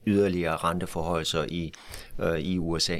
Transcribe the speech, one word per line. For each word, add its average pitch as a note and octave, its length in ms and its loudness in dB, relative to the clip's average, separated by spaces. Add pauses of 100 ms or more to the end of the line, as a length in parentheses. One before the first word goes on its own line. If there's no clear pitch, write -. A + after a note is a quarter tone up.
yderligere F2+ 500 4
renteforhøjelser E2+ 920 0
i, E2 240 -4 (480)
øh, E2 180 2
i F2+ 200 0
U E2 200 0
S D#2+ 120 0
A. E2+ 100 -2